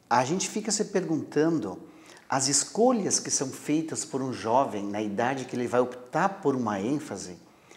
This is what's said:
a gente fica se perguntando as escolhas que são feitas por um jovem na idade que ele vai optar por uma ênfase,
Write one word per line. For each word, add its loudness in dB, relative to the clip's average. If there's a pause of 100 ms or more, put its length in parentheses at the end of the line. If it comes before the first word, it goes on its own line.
a 6
gente 0
fica -4
se 0
perguntando 0 (380)
as 0
escolhas 2
que -6
são 0
feitas -2
por -4
um -2
jovem 0
na -4
idade -2
que -8
ele -2
vai 4
optar -2
por 2
uma 0
ênfase, -4 (400)